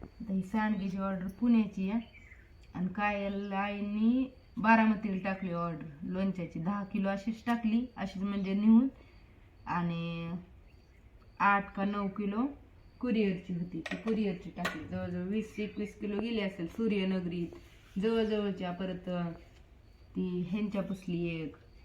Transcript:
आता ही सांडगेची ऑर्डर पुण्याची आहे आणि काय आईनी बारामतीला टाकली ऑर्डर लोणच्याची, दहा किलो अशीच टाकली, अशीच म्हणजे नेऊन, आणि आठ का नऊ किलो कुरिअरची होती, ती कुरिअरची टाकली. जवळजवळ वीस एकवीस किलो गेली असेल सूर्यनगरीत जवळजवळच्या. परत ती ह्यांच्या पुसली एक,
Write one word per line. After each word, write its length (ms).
आता 300
ही 100
सांडगेची 560
ऑर्डर 280
पुण्याची 640
आहे 320
आणि 220
काय 280
आईनी 760
बारामतीला 680
टाकली 280
ऑर्डर 340
लोणच्याची, 560
दहा 260
किलो 240
अशीच 380
टाकली, 400
अशीच 260
म्हणजे 320
नेऊन, 340
आणि 680
आठ 360
का 100
नऊ 240
किलो 380
कुरिअरची 540
होती, 260
ती 160
कुरिअरची 540
टाकली. 340
जवळजवळ 380
वीस 360
एकवीस 400
किलो 220
गेली 200
असेल 260
सूर्यनगरीत 800
जवळजवळच्या. 720
परत 380
ती 340
ह्यांच्या 320
पुसली 600
एक, 140